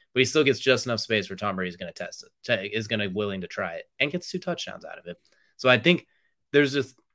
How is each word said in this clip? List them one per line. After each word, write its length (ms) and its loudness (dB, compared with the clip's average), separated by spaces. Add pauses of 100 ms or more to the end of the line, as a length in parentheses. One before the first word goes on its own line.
(140)
but 80 4
he 40 6
still 200 4
gets 160 4
just 240 2
enough 160 -2
space 280 0
where 60 -8
Tom 220 -4
Brady 100 -4
is 80 -8
gonna 160 -10
test 320 -12
it, 60 -20 (160)
to, 320 -2
is 100 -2
gonna 220 -2
willing 320 -4
to 60 -8
try 260 -6
it, 160 -12 (100)
and 100 2
gets 220 -6
two 80 -6
touchdowns 460 -8
out 120 -14
of 80 -20
it. 120 -12 (400)
So 100 0
I 100 8
think 300 4 (460)
there's 180 6
just 240 -2 (200)